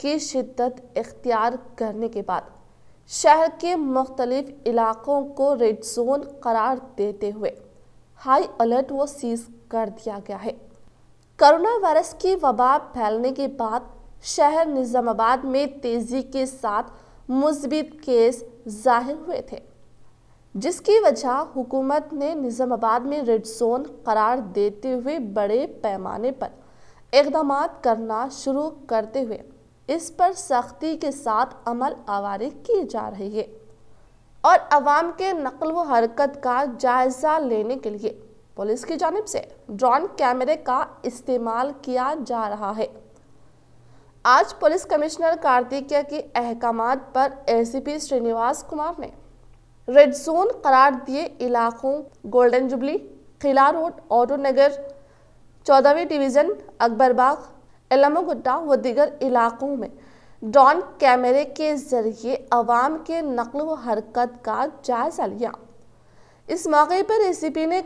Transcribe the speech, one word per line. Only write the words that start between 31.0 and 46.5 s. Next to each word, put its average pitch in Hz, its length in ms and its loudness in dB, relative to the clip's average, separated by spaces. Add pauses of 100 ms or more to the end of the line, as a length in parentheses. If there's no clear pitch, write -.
साथ 240 340 0 (220)
अमल 240 280 -4 (140)
आवारी 202 400 -4 (120)
की 403 240 0
जा 214 220 -8
रही 202 240 -10
है 214 160 -6 (960)
और 349 140 8 (160)
आवाम 294 400 4
के 381 220 -4
नकल 302 360 -4
व 339 140 -2
हरकत 269 580 0
का 254 200 0 (140)
जायजा 254 600 2
लेने 233 380 -2
के 233 120 -8
लिए 214 300 -8 (380)
पुलिस 214 260 -4
की 330 140 -6
जानिब 370 280 -2
से - 220 -8 (240)
ड्रोन 254 360 2 (100)
कैमरे 254 440 0
का 262 240 -2 (200)
इस्तेमाल 247 680 -4 (120)
किया 254 360 -2
जा 226 260 -4
रहा 208 260 -6
है। 220 140 -4 (1400)
आज 269 280 4
पुलिस 330 320 0
कमिश्नर 320 520 0
कार्तिकेय 277 640 0
के 285 160 -8 (160)
अहकामात 233 640 -2 (160)